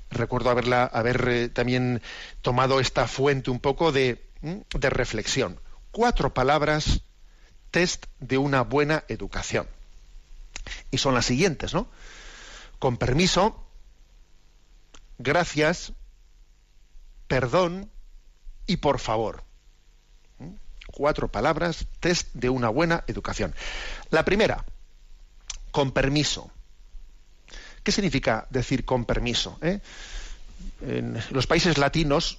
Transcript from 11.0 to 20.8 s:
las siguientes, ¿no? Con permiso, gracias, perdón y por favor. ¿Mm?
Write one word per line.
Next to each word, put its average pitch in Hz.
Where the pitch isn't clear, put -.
las 120
siguientes, 139
¿no? 190
Con 127
permiso, 175
gracias, 151
perdón 170
y 185
por 139
favor. 110
¿Mm? 170